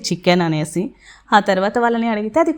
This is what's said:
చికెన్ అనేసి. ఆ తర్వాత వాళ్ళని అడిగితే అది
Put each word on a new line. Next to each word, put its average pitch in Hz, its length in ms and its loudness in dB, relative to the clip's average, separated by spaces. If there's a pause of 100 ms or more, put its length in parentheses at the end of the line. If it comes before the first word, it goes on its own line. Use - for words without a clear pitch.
చికెన్ 175 380 0
అనేసి. 156 360 -2 (540)
ఆ - 20 6 (100)
తర్వాత 196 340 0
వాళ్ళని 233 300 0
అడిగితే 214 320 -4
అది 330 140 0